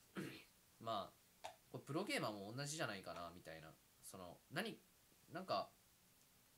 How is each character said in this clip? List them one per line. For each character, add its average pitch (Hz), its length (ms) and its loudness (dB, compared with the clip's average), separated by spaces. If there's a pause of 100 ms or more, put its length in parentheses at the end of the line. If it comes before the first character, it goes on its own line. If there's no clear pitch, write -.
(160)
<clears throat> - 640 -6
ま 113 320 2 (320)
あ、 - 60 -4 (220)
こ 131 60 -4
れ 123 60 -6
プ 135 100 -4
ロ 180 120 4
ゲ 285 100 2
ー 220 60 6
マ 123 80 6
ー - 40 2
も 101 220 -2
同 139 100 0
じ 151 120 -2
じ 160 60 4
ゃ 131 40 4
な 104 80 2
い 95 60 -4
か 90 120 -4
な、 85 220 -2
み 85 60 -12
た 80 140 -8
い 80 60 -10
な。 78 120 -12 (300)
そ - 140 -10
の、 87 220 -8 (120)
何、 190 280 0 (520)
な 165 100 0
ん 185 40 -4
か、 101 240 6 (880)